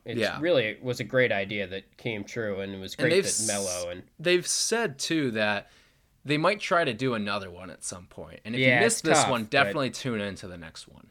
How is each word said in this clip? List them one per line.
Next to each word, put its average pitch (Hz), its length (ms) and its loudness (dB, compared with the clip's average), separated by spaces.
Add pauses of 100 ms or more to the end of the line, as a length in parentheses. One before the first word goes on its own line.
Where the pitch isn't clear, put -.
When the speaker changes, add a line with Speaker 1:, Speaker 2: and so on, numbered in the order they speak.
Speaker 1:
It's 117 140 -4
Speaker 2:
Yeah. 98 200 0
Speaker 1:
really, 151 260 2
it 107 180 -6
was 123 160 -4
a 127 40 -4
great 123 280 2
idea 101 360 -2
that 95 300 -12
came 107 260 -6
true, 104 360 -4
and 98 160 -6
it 95 40 -10
was 95 140 -10
Speaker 2:
And - 80 -6
Speaker 1:
great 123 140 2
Speaker 2:
they've 196 80 4
Speaker 1:
that 101 60 -2
Speaker 2:
s-, 110 180 0
Speaker 1:
Melo 92 420 -2
and 90 140 -10 (160)
Speaker 2:
they've 175 280 2
said, 220 520 -2
too, 151 320 0
that 104 380 0 (560)
they 143 120 0
might 190 220 2
try 175 240 2
to 139 100 0
do 123 200 0
another 101 360 -4
one 90 200 -14
at - 160 -16
some 90 220 -10
point. 80 360 -16
And 110 120 -8
if 127 40 -2
Speaker 1:
Yeah, 127 200 6
Speaker 2:
you 113 60 6
missed 226 120 4
Speaker 1:
it's 160 120 -2
Speaker 2:
this 156 120 8
Speaker 1:
tough, 110 80 4
Speaker 2:
one, 113 140 2
Speaker 1:
but 107 80 -8
Speaker 2:
definitely 139 400 2
tune 117 280 -4
into 101 280 -6
the 90 100 -12
next 82 300 -16
one. - 240 -20